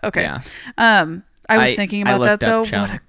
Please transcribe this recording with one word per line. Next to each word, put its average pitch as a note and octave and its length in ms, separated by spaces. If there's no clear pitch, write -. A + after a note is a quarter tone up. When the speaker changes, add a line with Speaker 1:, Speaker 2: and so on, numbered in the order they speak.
Speaker 1:
Okay. - 160
Speaker 2:
Yeah. D3 180
Speaker 1:
Um, F#3+ 460
I A3 80
was B2+ 140
Speaker 2:
I, A#2 40
Speaker 1:
thinking G3+ 320
Speaker 2:
I B2 40
Speaker 1:
about B2 80
that, B2 120
Speaker 2:
looked G#2 120
up A2+ 60
Speaker 1:
though. A3+ 100
What G2 100
Speaker 2:
Chum. F#2+ 80
Speaker 1:
a - 120